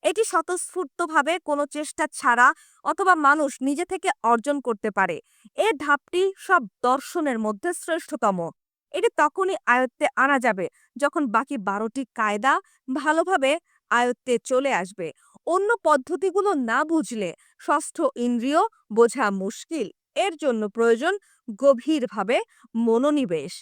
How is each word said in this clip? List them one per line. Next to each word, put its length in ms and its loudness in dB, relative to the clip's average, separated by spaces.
এটি 220 0
স্বতঃস্ফূর্তভাবে 1120 -2
কোনো 280 -2
চেষ্টা 460 -6
ছাড়া 420 4
অথবা 300 2
মানুষ 360 4
নিজে 220 -2
থেকে 240 -4
অর্জন 380 2
করতে 300 -4
পারে। 300 0
এ 180 2
ধাপটি 640 0
সব 260 2
দর্শনের 560 0
মধ্যে 340 -4
শ্রেষ্ঠতম। 760 -4
এটি 220 0
তখনই 400 0
আয়ত্তে 400 2
আনা 220 4
যাবে, 280 0
যখন 300 0
বাকি 320 -2
বারোটি 460 -6
কায়দা 460 0
ভালোভাবে 580 2
আয়ত্তে 480 0
চলে 340 0
আসবে। 400 -4
অন্য 220 2
পদ্ধতিগুলো 720 0
না 300 0
বুঝলে 500 -2
ষষ্ঠ 420 -2
ইন্দ্রিয় 440 0
বোঝা 380 2
মুশকিল। 580 -6
এর 220 0
জন্য 320 -2
প্রয়োজন 500 0
গভীরভাবে 840 0
মনোনিবেশ। 880 0